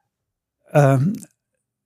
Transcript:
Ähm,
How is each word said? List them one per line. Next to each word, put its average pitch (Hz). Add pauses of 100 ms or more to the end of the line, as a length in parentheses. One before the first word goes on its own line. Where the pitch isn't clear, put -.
(720)
Ähm, 143 (680)